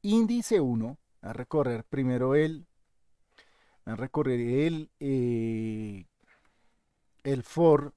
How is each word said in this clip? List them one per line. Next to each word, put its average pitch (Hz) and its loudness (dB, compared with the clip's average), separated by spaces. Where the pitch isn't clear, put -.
índice 226 2
uno, 120 -2
me - -16
va 98 -10
a 110 -10
recorrer 123 -2
primero 127 0
el, 160 0
me 110 -10
va - -
a 110 -8
recorrer 131 -2
el, 151 -2
eh, 113 -4
el 131 -2
for 151 4